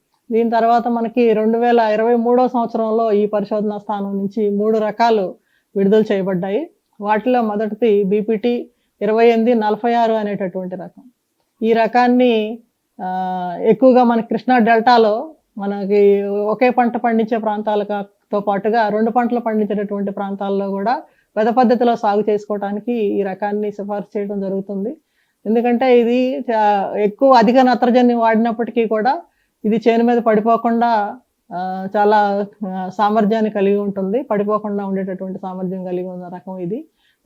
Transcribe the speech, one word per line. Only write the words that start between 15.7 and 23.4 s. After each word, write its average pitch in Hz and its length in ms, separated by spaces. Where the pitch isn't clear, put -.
ఒకే 208 460
పంట 240 280
పండించే 226 400
ప్రాంతాలతో 208 1000
పాటుగా 208 480
రెండు 220 240
పంటలు 240 280
పండించేటటువంటి 208 720
ప్రాంతాల్లో 196 580
కూడా 208 340
వెద 214 100
పద్ధతిలో 240 480
సాగు 208 340
చేసుకోవడానికి 208 640
ఈ 208 300
రకాన్ని 208 480